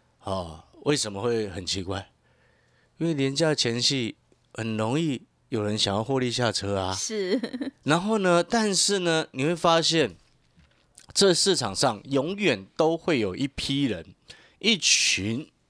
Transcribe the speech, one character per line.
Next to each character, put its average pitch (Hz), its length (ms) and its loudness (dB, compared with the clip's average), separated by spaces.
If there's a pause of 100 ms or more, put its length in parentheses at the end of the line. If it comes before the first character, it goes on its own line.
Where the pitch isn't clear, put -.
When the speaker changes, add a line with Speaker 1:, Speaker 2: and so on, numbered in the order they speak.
(220)
Speaker 1:
哦， 87 420 -6 (180)
为 147 140 0
什 110 160 -4
么 98 100 -6
会 113 260 -2
很 92 160 -10
奇 92 200 -6
怪？ 95 260 -6 (880)
因 160 80 -2
为 165 80 0
连 135 180 0
假 156 220 2
前 123 260 0
夕 120 360 0 (380)
很 110 220 -4
容 113 240 0
易 147 220 -2 (280)
有 110 120 -2
人 104 160 -2
想 98 160 0
要 107 80 2
获 135 160 0
利 123 140 0
下 117 180 0
车 101 260 -2
啊。 95 160 -2
Speaker 2:
是。 202 480 -2 (440)
Speaker 1:
然 160 180 2
后 220 160 0
呢， 175 240 4
但 214 320 0
是 196 240 2
呢， 165 320 0
你 131 140 -4
会 170 100 2
发 165 260 4
现 147 360 2 (1000)
这 196 180 6
市 180 220 2
场 117 180 -2
上 110 340 0
永 139 280 0
远 135 320 0 (100)
都 165 200 0
会 156 240 0
有 95 160 -2
一 139 100 -2
批 139 380 -2
人， 90 200 -2 (540)
一 220 180 2
群 113 720 0 (220)